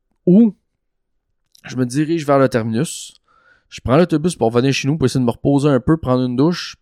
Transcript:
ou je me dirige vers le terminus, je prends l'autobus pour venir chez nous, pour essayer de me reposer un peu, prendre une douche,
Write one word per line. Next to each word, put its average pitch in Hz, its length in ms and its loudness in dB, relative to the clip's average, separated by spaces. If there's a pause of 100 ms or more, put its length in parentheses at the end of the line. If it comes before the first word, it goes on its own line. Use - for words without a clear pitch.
(260)
ou 202 280 4 (1080)
je 127 120 -16
me 127 100 -2
dirige 147 400 -2
vers 139 120 2
le 135 120 4
terminus, 113 640 -4 (540)
je - 120 -20
prends 120 160 0
l'autobus 165 400 0
pour 113 160 0
venir 123 200 0
chez - 140 -6
nous, 147 100 -2
pour 135 100 0
essayer 131 140 -2
de 123 60 0
me 113 60 -2
reposer 143 360 0
un 131 120 2
peu, 156 160 0
prendre 127 260 -2
une 123 140 -4
douche, 160 460 -2